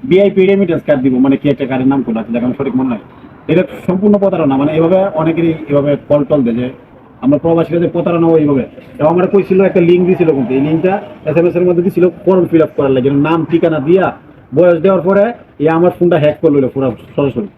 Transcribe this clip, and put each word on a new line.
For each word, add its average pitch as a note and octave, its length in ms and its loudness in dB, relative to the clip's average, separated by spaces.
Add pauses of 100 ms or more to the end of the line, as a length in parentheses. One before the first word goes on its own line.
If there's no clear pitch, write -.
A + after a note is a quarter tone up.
ভিআইপি F#3+ 400 2
রেমিটেন্স G3 400 0
কার্ড C#3 160 0
দিব, B2+ 160 0
মানে C3+ 180 2
কি D3 120 -4
একটা C#3 180 -2
কার্ডের B2+ 220 -2
নাম C3+ 140 0
কোনটা A2 180 -4
আছে, A2 120 -8
দেখো, A#2 120 -4
আমার B2 140 -4
সঠিক A3+ 180 -4
মনে C3 120 -2
নাই। A2+ 100 -6 (500)
এটা F3 140 0 (240)
সম্পূর্ণ G3+ 320 0
প্রতারণা, E3 380 0
মানে D3 160 0
এভাবে E3 320 2
অনেকেরই D#3+ 500 -2 (140)
এভাবে C#3+ 280 0 (120)
কল D3 160 2
টল C#3+ 180 0
দেয় A#2 120 -2
যে B2 160 -4 (500)
আমরা C#3 180 2
প্রবাসীরা E3 420 0
যে E3+ 80 0
প্রতারণা E3+ 380 0
হয় E3 140 4
এইভাবে। C#3 260 0 (320)
এবং D3+ 120 2
আমরা F#3 160 0
কইছিল F#3+ 380 2
একটা F#3 160 2
লিংক F3 260 2
দিছিল, F3 220 0
কিন্তু C3 260 -2
এই C3+ 60 0
লিঙ্কটা E3 420 -2 (220)
এসএমএস E3 320 0
এর F3 60 0
মধ্যে F3 200 0
দিছিল F3+ 260 0
ফর্ম F3 380 0
ফিল D#3+ 160 2
আপ D3+ 140 0
করার C#3 140 0
লাগে, C3 200 0
নাম D3+ 340 0
ঠিকানা D#3+ 340 0
দিয়া D#3+ 380 0 (380)
বয়স F3 200 4
দেওয়ার F3 280 0
পরে G3+ 300 0 (260)
এ C#3+ 100 0
আমার E3 300 2
ফোনটা F3 200 2
হ্যাক D3 220 0
করে D#3 120 2
লইলো C3+ 160 0
পুরো C3 280 -4 (200)
সরাসরি। B2 420 -4